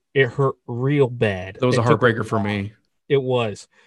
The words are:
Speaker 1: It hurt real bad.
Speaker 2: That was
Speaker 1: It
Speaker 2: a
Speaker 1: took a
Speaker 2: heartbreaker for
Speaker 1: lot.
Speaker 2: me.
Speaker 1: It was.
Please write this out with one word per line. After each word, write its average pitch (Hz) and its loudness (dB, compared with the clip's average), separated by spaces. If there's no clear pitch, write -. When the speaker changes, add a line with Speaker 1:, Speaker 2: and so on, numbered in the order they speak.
Speaker 1:
It 135 4
hurt 135 -2
real 131 0
bad. 101 -4
Speaker 2:
That 127 0
was 127 2
Speaker 1:
It 120 2
Speaker 2:
a 110 2
Speaker 1:
took 117 4
a 123 6
Speaker 2:
heartbreaker 110 0
for 110 -4
Speaker 1:
lot. 104 -2
Speaker 2:
me. 104 -4
Speaker 1:
It 139 2
was. 120 -4